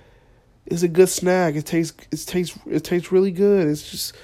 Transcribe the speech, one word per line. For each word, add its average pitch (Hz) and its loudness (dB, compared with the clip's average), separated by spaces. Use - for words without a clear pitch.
It's 170 -4
a 175 2
good 175 6
snack. 180 0
It 151 -4
tastes, 165 -2
it 151 -8
tastes, 180 -4
it 151 -2
tastes 175 -4
really 190 4
good. 196 2
It's 147 -4
just, - -10